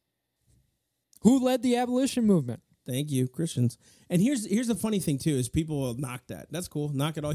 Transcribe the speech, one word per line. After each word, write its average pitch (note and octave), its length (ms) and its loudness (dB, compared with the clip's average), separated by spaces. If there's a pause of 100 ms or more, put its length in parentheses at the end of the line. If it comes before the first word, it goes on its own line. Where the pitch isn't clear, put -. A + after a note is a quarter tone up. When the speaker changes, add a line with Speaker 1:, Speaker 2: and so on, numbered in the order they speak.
(1200)
Speaker 1:
Who B3+ 220 8
led B3+ 200 2
the A#3+ 140 2
abolition B3 500 0
movement? C3+ 340 2 (240)
Speaker 2:
Thank C#3 240 -4
you, B2+ 200 0
Christians. B2+ 480 -2 (320)
And F3 120 2
here's, A#3 240 2
here's A#3 220 0
the A3+ 80 0
funny G#3+ 240 -2
thing, C#3+ 180 0
too, D3+ 200 0
is B2 100 0
people D#3 320 -2
will B2+ 140 -4
knock B2 340 -8
that. F2 240 -12
That's E3+ 160 -8
cool. D3 220 -6
Knock D3 280 -2
it D3+ 60 -6
all D3 120 -4